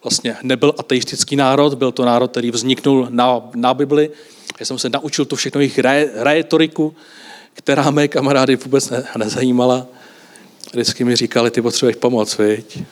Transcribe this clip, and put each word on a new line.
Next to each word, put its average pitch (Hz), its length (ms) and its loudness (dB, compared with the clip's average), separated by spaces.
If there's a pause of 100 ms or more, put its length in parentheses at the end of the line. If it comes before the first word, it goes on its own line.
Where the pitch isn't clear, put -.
vlastně 113 400 -4
nebyl 131 340 2
ateistický - 580 -4
národ, 139 380 4
byl 127 180 -2
to 123 140 -2
národ, 120 260 2
který 120 200 -2
vzniknul 127 580 0
na, 120 460 0
na 123 180 0
Bibli. 147 380 0 (480)
Já 120 60 -12
jsem 127 140 -8
se 127 100 -4
naučil 139 360 -4
tu 143 100 -6
všechno 139 260 -4
jejich 135 180 0
ré-, 139 340 2
rétoriku, 156 840 0 (580)
která 139 380 0
mé 147 160 2
kamarády 135 480 2
vůbec 135 340 0
ne-, 120 140 -4 (140)
nezajímala. 123 720 0 (840)
Vždycky 120 320 -2
mi 120 120 2
říkali: 117 360 0
„Ty 117 100 -2
potřebuješ 117 340 0
pomoc, 120 420 -2
viď? 107 540 -2